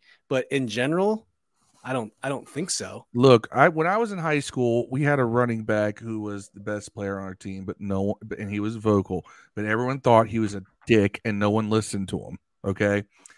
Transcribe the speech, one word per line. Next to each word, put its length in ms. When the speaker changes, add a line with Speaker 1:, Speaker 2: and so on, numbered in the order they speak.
Speaker 1:
but 220
in 180
general, 580
I 80
don't, 200
I 80
don't 180
think 220
so. 420
Speaker 2:
Look, 400
I, 160
when 200
I 100
was 140
in 60
high 200
school, 520
we 120
had 160
a 60
running 400
back 340
who 220
was 340
the 60
best 340
player 240
on 60
our 100
team, 300
but 160
no 220
one, 220
but, 140
and 120
he 100
was 160
vocal, 500
but 100
everyone 340
thought 280
he 100
was 160
a 80
dick 380
and 140
no 120
one 180
listened 420
to 100
him. 180
Okay. 380